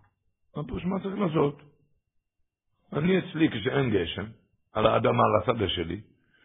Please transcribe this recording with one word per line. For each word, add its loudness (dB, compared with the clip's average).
מה -8
פירוש, -10
מה -4
צריכים -8
לעשות? -2
אני 2
אצלי 0
כשאין 0
גשם, -2
על 2
האדמה, 4
על 4
השדה 0
שלי, -6